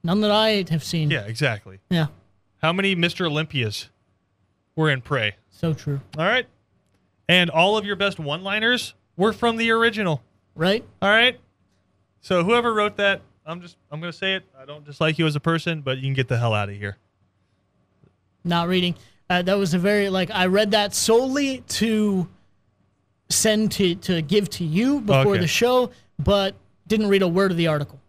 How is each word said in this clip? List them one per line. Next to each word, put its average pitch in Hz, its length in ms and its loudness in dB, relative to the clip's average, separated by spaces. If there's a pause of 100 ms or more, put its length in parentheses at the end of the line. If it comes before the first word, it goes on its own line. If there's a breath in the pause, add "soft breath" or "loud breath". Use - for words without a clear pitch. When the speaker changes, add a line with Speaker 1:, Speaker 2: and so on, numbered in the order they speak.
Speaker 1:
None 185 160 0
that 208 100 2
I 214 400 2
have 160 140 -2
seen. 156 260 -2
Speaker 2:
Yeah, 139 120 -2
exactly. 110 580 -6 (100)
Speaker 1:
Yeah. 165 160 0 (560)
Speaker 2:
How 160 100 2
many 190 220 0
Mister 170 320 -2
Olympias 147 640 -4 (880)
were 156 140 2
in 131 100 -2
Prey? 113 360 -4 (140)
Speaker 1:
So 165 240 -4
true. 139 260 -6 (160)
Speaker 2:
All 156 80 -2
right. 240 220 0 (800)
And 175 220 2
all 185 260 2
of 208 80 -4
your 202 120 -6
best 196 220 -4
one-liners 196 760 -4 (220)
were 208 160 2
from 233 240 0
the 226 140 0
original. 214 520 0 (320)
Speaker 1:
Right. 196 300 0 (180)
Speaker 2:
All 196 80 2
right. 233 280 4 (840)
So 180 240 0
whoever 233 280 2
wrote 208 240 0
that, 196 240 0 (240)
I'm 170 160 -12
just, 175 160 -20 (140)
I'm 151 100 -10
gonna 170 120 -8
say 190 220 -4
it. 185 100 -8 (160)
I 135 40 -20
don't 147 200 -20
dislike 147 340 -2
you 165 80 2
as 151 100 0
a 147 40 -2
person, 165 420 -2
but 131 160 -4
you 131 60 -8
can 135 100 -2
get 131 140 0
the 123 100 0
hell 117 160 2
outta 101 180 -2
here. 101 240 -10 (1500)
Speaker 1:
Not 170 240 0
reading. 180 260 0 (340 soft breath)
Uh, 180 140 0
that 190 160 0
was 185 160 -2
a 180 40 2
very, 202 300 2
like, 185 220 -2
I 185 160 0
read 202 240 2
that 208 240 0
solely 262 640 2 (100)
to 214 600 0 (1000)
send 214 440 2
to, 180 240 0
to 170 260 -2
give 185 280 0
to - 140 -6
you 233 360 0
before 202 320 4
Speaker 2:
Okay. 190 80 2
Speaker 1:
the 175 60 0
show, 247 440 2 (280 soft breath)
but 190 360 0 (320)
didn't 214 220 2
read 196 140 4
a 180 60 2
word 190 220 2
of 170 60 -2
the 165 100 2
article. 147 420 -4